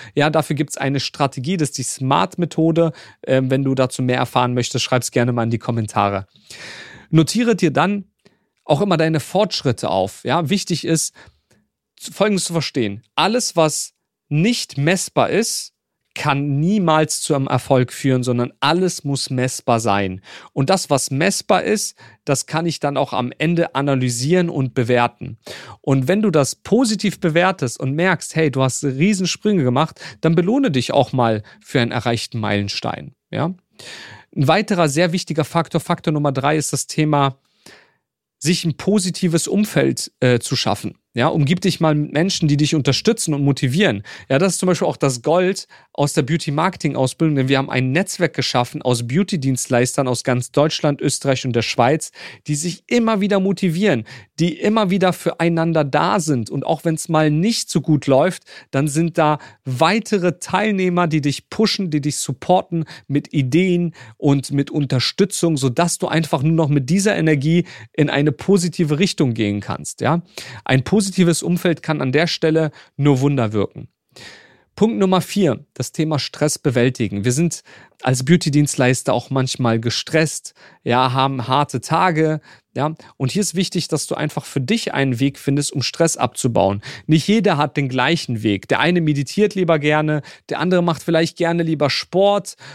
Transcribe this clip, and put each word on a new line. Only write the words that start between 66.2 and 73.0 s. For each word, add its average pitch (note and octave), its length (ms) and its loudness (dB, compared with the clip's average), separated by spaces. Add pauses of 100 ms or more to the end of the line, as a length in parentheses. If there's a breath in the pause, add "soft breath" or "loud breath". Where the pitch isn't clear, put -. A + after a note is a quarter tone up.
nur D#3+ 100 2
noch D#3+ 160 2
mit C#3+ 220 0
dieser G3 240 2
Energie D#3+ 500 2 (280 loud breath)
in D3+ 180 0
eine D3 200 2
positive E3+ 680 0
Richtung D#3+ 340 0
gehen G#2 280 -2
kannst, - 400 -8
ja? D3+ 200 2 (420 loud breath)
Ein C3 200 2
positives F#3 600 2
Umfeld F3 400 0
kann D3+ 180 -2
an C3 100 -2
der D#3 160 2
Stelle D#3+ 440 0 (240 loud breath)
nur C#3 260 4